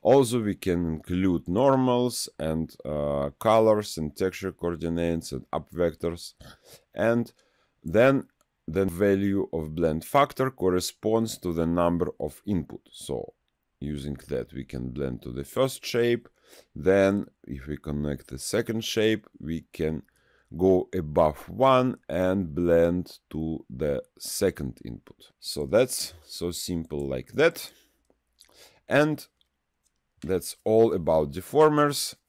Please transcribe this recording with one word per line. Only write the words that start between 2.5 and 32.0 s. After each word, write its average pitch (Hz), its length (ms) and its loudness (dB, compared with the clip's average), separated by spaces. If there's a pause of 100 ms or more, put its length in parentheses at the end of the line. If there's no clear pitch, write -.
uh, 73 440 -2 (100)
colors 110 580 2
and 78 180 -6
texture 95 360 -4
coordinates 85 800 -4
and 65 200 -10
up - 200 -8
vectors. 85 640 -4 (600)
And 117 400 0 (500)
then 123 440 4 (400)
the 92 180 0
value 98 680 2
of 78 240 -6
blend 80 300 0
factor 139 460 0
corresponds 107 880 0
to 90 120 -4
the 82 140 0
number 85 540 0
of - 260 -10
input. 92 460 -4
So - 420 -10 (460)
using 71 380 -8 (120)
that, 62 240 -6
we 65 120 -10
can 64 260 -8
blend 65 320 -6
to 64 80 -12
the 67 120 -8
first - 420 -4
shape. 120 440 0 (460)
Then 98 520 2 (180)
if 67 220 -10
we 76 100 -6
connect 73 500 -6
the 65 120 -14
second 113 440 -4
shape, 110 440 0 (120)
we 80 340 -6
can 78 300 -4 (520)
go 92 400 4
above 78 540 0
one 127 480 2 (100)
and 92 480 -2
blend 85 640 2 (120)
to 80 380 -6
the 67 340 -4 (140)
second - 680 -4
input. - 540 -16
So - 260 -8
that's 110 480 0 (100)
so - 280 -8
simple 80 540 -6
like 65 280 -8
that. 165 380 0 (1160)
And 147 400 0 (960)
that's 87 400 -4
all 110 300 6
about 80 380 2
deformers. 147 840 2 (140)